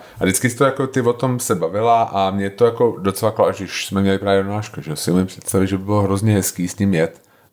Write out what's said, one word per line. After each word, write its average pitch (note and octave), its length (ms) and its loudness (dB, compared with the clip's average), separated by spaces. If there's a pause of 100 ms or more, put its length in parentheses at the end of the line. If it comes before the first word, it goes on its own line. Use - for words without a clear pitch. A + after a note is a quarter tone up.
(200)
a - 40 0
vždycky F#2+ 260 0
jsi A#2 60 -6
to C#3 80 2
jako C3+ 220 0
ty C3 160 -2
o A#2 100 2
tom B2 280 -2
se - 140 -2
bavila G#2+ 480 2
a F#2+ 280 0
mě G2 200 -2
to A#2+ 140 2
jako A#2 360 2
docela G2 320 0
kla-, F2 200 2
že G2 120 -10
když - 220 -8
jsme F#2+ 160 -2
měli G2 160 2
právě G2 240 2
Jonáška, G#2 380 -6
že D2+ 160 -8
si - 140 -4
umím F#2 160 2
představit, - 400 -2
že G2 120 -2
by F#2+ 60 -10
bylo G#2 180 2
hrozně G2 320 2
hezký F#2 340 -2
s - 100 -10
ním G2 160 2
jet D#2+ 260 0 (320)